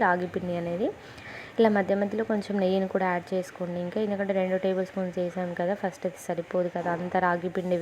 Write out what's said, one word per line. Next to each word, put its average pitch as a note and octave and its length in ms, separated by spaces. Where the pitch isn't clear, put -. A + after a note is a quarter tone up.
రాగి F3+ 300
పిండి F3+ 280
అనేది. F3 260
ఇలా A3+ 160
మధ్య G3 180
మధ్యలో G#3 280
కొంచెం G3+ 320
నెయ్యిని F#3+ 320
కూడా F#3+ 180
యాడ్ F3 200
చేసుకోండి F3+ 520
ఇంకా, F3+ 220
ఎందుకంటే G3+ 320
రెండు F#3 260
టేబుల్ F#3 240
స్పూన్స్ F#3 320
వేసాం F3+ 300
కదా, F3+ 220
ఫస్ట్ F#3+ 260
అది E3+ 200
సరిపోదు F3 480
కదా F3 220
అంత F3+ 180
రాగి F3 300
పిండి F3+ 260